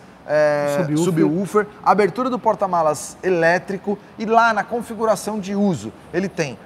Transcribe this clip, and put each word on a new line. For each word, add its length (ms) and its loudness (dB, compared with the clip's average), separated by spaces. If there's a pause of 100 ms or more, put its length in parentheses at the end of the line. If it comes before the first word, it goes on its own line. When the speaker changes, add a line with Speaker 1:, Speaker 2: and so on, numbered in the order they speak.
(300)
Speaker 1:
é, 520 2
Speaker 2:
Subwoofer. 240 0
Speaker 1:
subwoofer, 600 2 (140)
abertura 480 2
do 80 -2
porta-malas 840 0
elétrico 720 0 (220)
e 60 -6
lá 260 4
na 100 -2
configuração 800 -4
de 160 -6
uso 380 -2 (200)
ele 140 -2
tem 380 -6